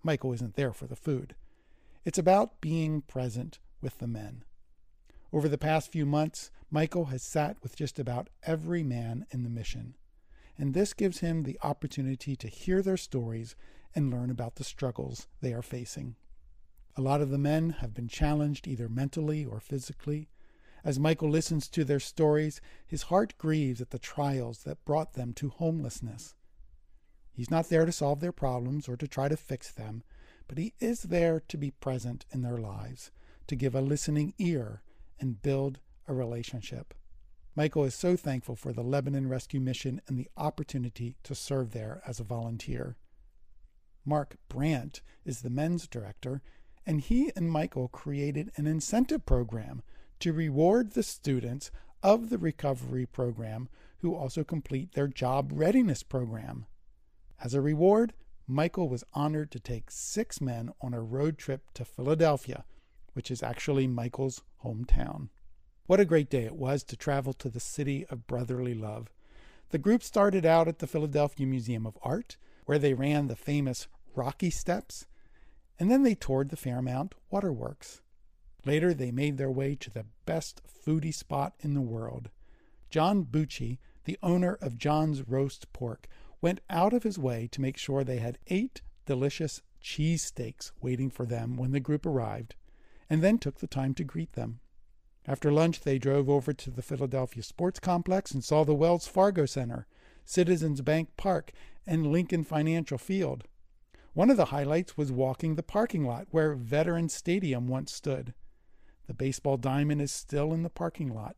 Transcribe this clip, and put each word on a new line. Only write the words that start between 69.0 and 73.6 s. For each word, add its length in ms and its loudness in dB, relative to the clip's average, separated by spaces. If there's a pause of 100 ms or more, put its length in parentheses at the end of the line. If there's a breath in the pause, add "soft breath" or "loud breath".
The 60 2
group 260 4
started 420 6
out 240 8
at 100 -2
the 80 -4
Philadelphia 580 2
Museum 400 -2
of 160 -8
Art, 360 -4 (280 soft breath)
where 140 4
they 140 6
ran 340 2
the 80 -4
famous 520 -2 (280)